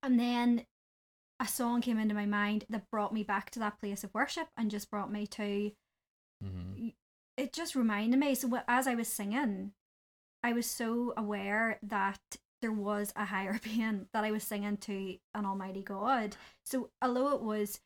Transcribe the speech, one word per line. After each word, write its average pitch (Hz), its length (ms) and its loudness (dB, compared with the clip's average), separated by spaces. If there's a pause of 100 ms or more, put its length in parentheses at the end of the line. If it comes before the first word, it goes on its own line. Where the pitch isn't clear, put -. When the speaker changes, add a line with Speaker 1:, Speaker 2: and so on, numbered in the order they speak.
Speaker 1:
And 254 160 6
then 240 480 6 (720)
a 240 80 0
song 240 340 4
came 233 180 4
into 214 160 4
my 208 120 2
mind 208 440 4
that 214 200 -4
brought 208 240 0
me 214 80 0
back 208 280 -2
to - 100 -8
that 208 180 -2
place 202 240 -4
of 196 120 -10
worship 285 420 -2
and 226 140 0
just 208 200 -6
brought 208 220 -4
me 208 160 -4
to, 208 440 -2 (720)
Speaker 2:
Mm-hmm. 95 420 -8
Speaker 1:
y-, 220 80 -6 (420)
it 269 160 -4
just 330 240 -6
reminded 226 420 4
me. 277 160 4
So 262 140 -2
wh-, 240 180 -2
as 254 220 2
I 247 80 0
was 233 120 -2
singing, 202 640 -2 (720)
I 240 100 2
was 233 140 0
so 240 500 -2
aware 208 680 0
that 196 380 -2 (420)
there 220 100 0
was 208 420 0
a 208 120 -2
higher 196 340 -2
<laughs> - 20 -18
being, 220 500 -2
that 214 120 0
I 214 80 0
was 214 100 -2
singing 208 360 -2
to 196 400 -6 (160)
an 208 120 -2
almighty 196 360 -4
God. 208 540 0 (280)
So - 260 -2 (120)
although 254 320 2
it - 80 -2
was 214 440 -2